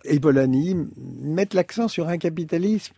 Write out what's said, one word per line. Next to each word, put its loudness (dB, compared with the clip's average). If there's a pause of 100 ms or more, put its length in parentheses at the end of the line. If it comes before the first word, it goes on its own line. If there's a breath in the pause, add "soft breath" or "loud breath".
et 4
Polanyi 4 (440)
mettent -2
l'accent 0
sur -2
un -2
capitalisme -2